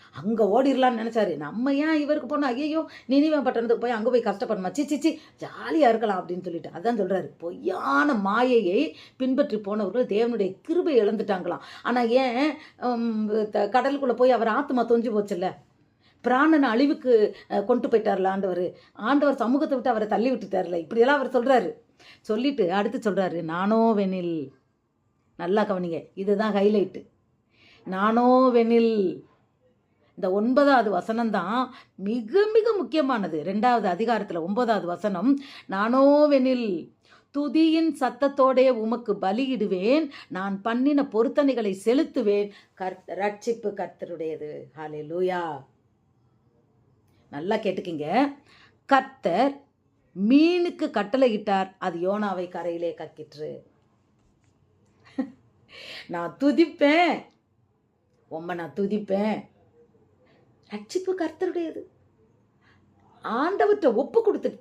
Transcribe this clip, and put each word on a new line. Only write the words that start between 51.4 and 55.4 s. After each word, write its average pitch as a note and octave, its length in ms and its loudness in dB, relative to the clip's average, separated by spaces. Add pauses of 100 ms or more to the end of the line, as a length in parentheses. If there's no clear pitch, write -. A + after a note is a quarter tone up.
அது E3+ 200 -4
யோனாவை F#3 500 -2
கரையிலே E3+ 480 -6
கக்கிற்று." D3 600 -14 (1600)
<laughs> C4+ 160 -6 (760)